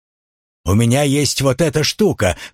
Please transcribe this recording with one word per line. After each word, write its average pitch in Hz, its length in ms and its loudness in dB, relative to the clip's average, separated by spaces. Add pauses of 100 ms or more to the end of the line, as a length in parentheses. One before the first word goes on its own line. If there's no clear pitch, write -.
(640)
«У 92 80 0
меня 117 300 2
есть 143 380 0
вот 135 200 0
эта 156 220 0
штука!» — 131 520 0 (180)